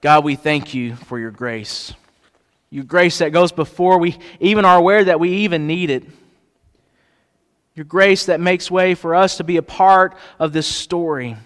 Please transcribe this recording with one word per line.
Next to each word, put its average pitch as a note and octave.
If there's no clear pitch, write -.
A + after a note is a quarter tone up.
God, D3+
we D3
thank D3
you A#2+
for A#2+
your A2+
grace, A2+
your C#3
grace F3
that D#3
goes E3+
before F3+
we E3+
even G3+
are F3+
aware F#3+
that E3+
we E3+
even F3+
need E3+
it, C3
your D#3
grace F#3
that E3
makes F3+
way F#3
for E3
us F#3
to F3
be E3+
a D#3+
part F#3
of D#3+
this D#3
story D#3